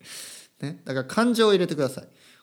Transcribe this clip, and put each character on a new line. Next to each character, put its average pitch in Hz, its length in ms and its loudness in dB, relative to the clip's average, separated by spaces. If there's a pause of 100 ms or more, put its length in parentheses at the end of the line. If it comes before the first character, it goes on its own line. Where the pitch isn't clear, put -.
(600)
い！」 - 0 -
<laughs> - 20 -
ね、 147 220 -10
だ 135 80 -6
か 131 80 -4
ら 131 40 -6
感 233 280 0
情 220 140 4
を 208 60 6
入 190 40 6
れ 180 80 2
て 165 100 -4
く 147 60 -2
だ 127 80 0
さ - 120 -14
い。 - 60 -18 (360)